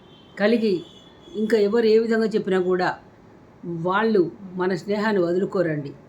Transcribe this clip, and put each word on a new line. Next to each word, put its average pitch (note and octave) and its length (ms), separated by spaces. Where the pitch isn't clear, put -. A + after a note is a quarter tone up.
కలిగి G#3+ 420
ఇంకా A3 220
ఎవరు G#3+ 280
ఏ A3 120
విధంగా A3+ 280
చెప్పినా F#3+ 340
కూడా F3+ 380
వాళ్ళు F3+ 680
మన F#3 200
స్నేహాన్ని G3+ 480
వదులుకోరండి. E3+ 680